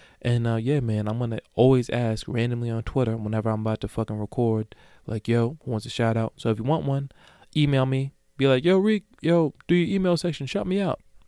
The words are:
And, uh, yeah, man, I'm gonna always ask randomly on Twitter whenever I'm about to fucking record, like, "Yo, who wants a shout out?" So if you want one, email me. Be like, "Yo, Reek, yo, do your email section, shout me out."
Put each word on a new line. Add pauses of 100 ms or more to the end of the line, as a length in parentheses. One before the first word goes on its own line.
(220)
And,
uh,
yeah,
man,
I'm
gonna (140)
always
ask
randomly
on
Twitter
whenever
I'm
about
to
fucking
record, (300)
like,
"Yo,
who
wants
a
shout
out?"
So
if
you
want
one, (420)
email
me. (240)
Be
like,
"Yo,
Reek, (180)
yo, (140)
do
your
email
section,
shout
me
out." (260)